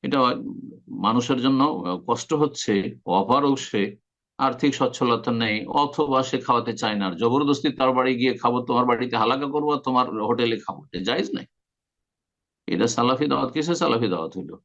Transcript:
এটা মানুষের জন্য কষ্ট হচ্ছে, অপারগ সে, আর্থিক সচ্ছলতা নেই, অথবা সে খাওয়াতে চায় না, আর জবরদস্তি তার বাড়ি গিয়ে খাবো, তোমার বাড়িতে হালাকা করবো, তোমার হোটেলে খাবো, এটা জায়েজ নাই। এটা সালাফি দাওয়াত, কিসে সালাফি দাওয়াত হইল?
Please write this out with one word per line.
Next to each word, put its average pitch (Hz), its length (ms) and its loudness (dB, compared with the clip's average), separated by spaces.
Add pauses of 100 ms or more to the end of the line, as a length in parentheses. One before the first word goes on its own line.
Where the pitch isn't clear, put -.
এটা 139 160 0 (680)
মানুষের 120 540 0
জন্য 135 200 2 (460)
কষ্ট 117 260 -2
হচ্ছে, 147 400 0 (320)
অপারগ 123 520 2
সে, - 260 -4 (560)
আর্থিক 131 360 2
সচ্ছলতা 120 560 0
নেই, 110 340 0
অথবা 143 580 0
সে 131 140 -4
খাওয়াতে 120 360 0
চায় 107 220 -2
না, 101 100 -2
আর 92 100 -2
জবরদস্তি 139 560 2
তার 131 220 2
বাড়ি 127 220 2
গিয়ে 123 220 2
খাবো, 120 240 0
তোমার 123 240 0
বাড়িতে 120 320 0
হালাকা 131 300 2
করবো, 147 300 0
তোমার 127 280 2 (160)
হোটেলে 113 380 0
খাবো, - 240 -10
এটা - 200 -10
জায়েজ 131 300 0
নাই। - 120 -8 (1200)
এটা 90 200 2
সালাফি 127 400 2
দাওয়াত, 131 240 -2
কিসে 160 240 -2
সালাফি 123 320 0
দাওয়াত 85 300 -4
হইল? 82 140 -10 (140)